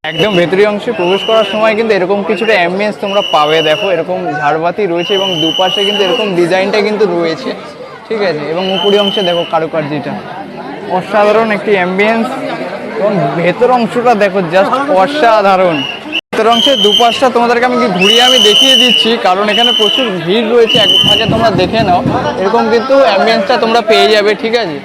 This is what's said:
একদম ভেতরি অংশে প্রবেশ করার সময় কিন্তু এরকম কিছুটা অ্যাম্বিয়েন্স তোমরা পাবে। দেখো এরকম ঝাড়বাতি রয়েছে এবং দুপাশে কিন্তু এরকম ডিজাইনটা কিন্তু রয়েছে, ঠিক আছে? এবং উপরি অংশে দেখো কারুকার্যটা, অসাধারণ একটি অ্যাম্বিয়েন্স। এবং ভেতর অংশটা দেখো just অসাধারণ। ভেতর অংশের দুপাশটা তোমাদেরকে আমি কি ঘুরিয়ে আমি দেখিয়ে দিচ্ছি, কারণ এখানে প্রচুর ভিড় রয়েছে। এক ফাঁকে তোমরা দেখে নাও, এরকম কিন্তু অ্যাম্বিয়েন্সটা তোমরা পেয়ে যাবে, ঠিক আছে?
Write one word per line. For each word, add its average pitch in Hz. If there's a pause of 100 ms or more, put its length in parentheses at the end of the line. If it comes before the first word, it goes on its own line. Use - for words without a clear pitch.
(100)
একদম 170
ভেতরি 185
অংশে 208
প্রবেশ 196
করার 220
সময় 214
কিন্তু 220
এরকম 196
কিছুটা 214
অ্যাম্বিয়েন্স 196
তোমরা 202 (100)
পাবে। 151
দেখো 156
এরকম 175 (220)
ঝাড়বাতি 160
রয়েছে 175
এবং 196 (120)
দুপাশে 180
কিন্তু 202
এরকম 175
ডিজাইনটা 190
কিন্তু 208 (120)
রয়েছে, 170 (580)
ঠিক 220
আছে? 156 (100)
এবং 185 (120)
উপরি 202
অংশে 202
দেখো 175 (100)
কারুকার্যটা, 147 (840)
অসাধারণ 208
একটি 208
অ্যাম্বিয়েন্স। 208 (720)
এবং 208 (240)
ভেতর 175
অংশটা 240
দেখো 196 (140)
just 196 (300)
অসাধারণ। 196 (560)
ভেতর 220
অংশের 254
দুপাশটা 269 (100)
তোমাদেরকে 240
আমি 247
কি 247 (100)
ঘুরিয়ে 214
আমি 254 (100)
দেখিয়ে 254
দিচ্ছি, 226 (160)
কারণ 208
এখানে 233 (100)
প্রচুর 214 (200)
ভিড় 214
রয়েছে। 233
এক 202 (140)
ফাঁকে -
তোমরা 220
দেখে 185
নাও, 180 (400)
এরকম 220
কিন্তু 233 (140)
অ্যাম্বিয়েন্সটা 226
তোমরা 226
পেয়ে 208
যাবে, 208
ঠিক 226
আছে? 156